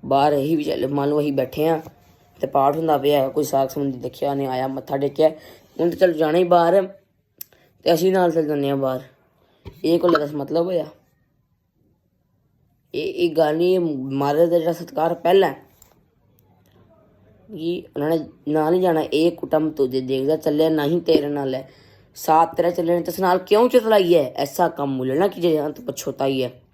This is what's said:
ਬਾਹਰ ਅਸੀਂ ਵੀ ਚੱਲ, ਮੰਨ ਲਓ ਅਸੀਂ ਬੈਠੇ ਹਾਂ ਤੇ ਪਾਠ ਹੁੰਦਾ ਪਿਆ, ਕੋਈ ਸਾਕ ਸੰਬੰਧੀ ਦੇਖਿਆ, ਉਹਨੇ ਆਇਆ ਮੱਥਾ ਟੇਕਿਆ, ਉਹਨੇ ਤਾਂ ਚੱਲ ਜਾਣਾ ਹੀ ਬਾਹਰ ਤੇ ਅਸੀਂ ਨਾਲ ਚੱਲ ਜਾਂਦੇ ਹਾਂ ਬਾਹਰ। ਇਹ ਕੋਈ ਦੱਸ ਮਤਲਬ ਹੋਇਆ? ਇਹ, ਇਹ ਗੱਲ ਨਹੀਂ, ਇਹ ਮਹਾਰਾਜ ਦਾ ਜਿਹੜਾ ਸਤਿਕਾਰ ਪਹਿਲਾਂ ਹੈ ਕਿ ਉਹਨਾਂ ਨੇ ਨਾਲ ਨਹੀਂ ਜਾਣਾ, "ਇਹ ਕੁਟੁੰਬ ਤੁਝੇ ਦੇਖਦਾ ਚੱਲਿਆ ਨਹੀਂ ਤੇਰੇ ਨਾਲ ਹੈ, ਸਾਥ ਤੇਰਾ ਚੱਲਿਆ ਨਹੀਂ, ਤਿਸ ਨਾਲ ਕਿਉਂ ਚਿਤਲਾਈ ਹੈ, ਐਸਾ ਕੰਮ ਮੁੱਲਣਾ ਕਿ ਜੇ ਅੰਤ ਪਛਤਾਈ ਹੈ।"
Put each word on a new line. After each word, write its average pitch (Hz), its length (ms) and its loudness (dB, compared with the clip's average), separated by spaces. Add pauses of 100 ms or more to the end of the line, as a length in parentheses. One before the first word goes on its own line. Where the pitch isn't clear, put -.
ਬਾਹਰ 139 300 2
ਅਸੀਂ 147 220 0
ਵੀ 147 60 -2
ਚੱਲ, 147 240 -4
ਮੰਨ 143 220 -2
ਲਓ 147 120 0
ਅਸੀਂ 147 120 -2
ਬੈਠੇ 135 340 -2
ਹਾਂ 160 120 0 (640)
ਤੇ - 60 -4
ਪਾਠ 143 280 2
ਹੁੰਦਾ 160 220 0
ਪਿਆ, 139 320 2
ਕੋਈ 147 140 -2
ਸਾਕ 135 260 -2
ਸੰਬੰਧੀ 139 300 -6
ਦੇਖਿਆ, 127 300 -6
ਉਹਨੇ 139 160 -4
ਆਇਆ 131 220 -4
ਮੱਥਾ 135 300 -6
ਟੇਕਿਆ, 143 300 2
ਉਹਨੇ - 640 -4
ਤਾਂ 151 80 -8
ਚੱਲ 175 160 4
ਜਾਣਾ 156 240 0
ਹੀ 185 60 4
ਬਾਹਰ 180 440 4 (960)
ਤੇ 170 100 2
ਅਸੀਂ 175 180 2
ਨਾਲ 180 200 2
ਚੱਲ 156 140 0
ਜਾਂਦੇ 143 240 -2
ਹਾਂ 139 80 -2
ਬਾਹਰ। 131 240 -2 (840)
ਇਹ 165 160 2
ਕੋਈ 170 160 2
ਦੱਸ 147 180 -2
ਮਤਲਬ 151 320 -2
ਹੋਇਆ? 175 200 -4 (2000)
ਇਹ, - 180 -6
ਇਹ 170 220 -2
ਗੱਲ 156 220 2
ਨਹੀਂ, 180 180 2
ਇਹ 185 40 2 (160)
ਮਹਾਰਾਜ 139 540 0
ਦਾ 170 100 2
ਜਿਹੜਾ 165 140 -2
ਸਤਿਕਾਰ 165 400 -2
ਪਹਿਲਾਂ 175 360 2
ਹੈ - 160 -14 (1900)
ਕਿ 175 320 -6 (120)
ਉਹਨਾਂ 147 140 -4
ਨੇ 165 100 2 (280)
ਨਾਲ 156 240 0
ਨਹੀਂ 180 100 2
ਜਾਣਾ, 170 200 2
"ਇਹ 156 300 0
ਕੁਟੁੰਬ 156 420 -2
ਤੁਝੇ 131 280 0
ਦੇਖਦਾ 135 340 -2
ਚੱਲਿਆ 156 340 0
ਨਹੀਂ 160 320 0
ਤੇਰੇ 156 260 2
ਨਾਲ 139 280 -4
ਹੈ, - 140 -10 (460)
ਸਾਥ 160 400 2
ਤੇਰਾ 175 140 2
ਚੱਲਿਆ 175 260 0
ਨਹੀਂ, 170 100 -2
ਤਿਸ 170 140 -10
ਨਾਲ 185 180 2
ਕਿਉਂ 208 320 2
ਚਿਤਲਾਈ 214 460 4
ਹੈ, 139 200 2
ਐਸਾ 170 340 -2
ਕੰਮ 143 200 -6
ਮੁੱਲਣਾ 131 380 -2
ਕਿ - 140 -6
ਜੇ 165 200 2
ਅੰਤ 147 200 -6
ਪਛਤਾਈ 135 640 -4
ਹੈ।" 123 180 -10 (120)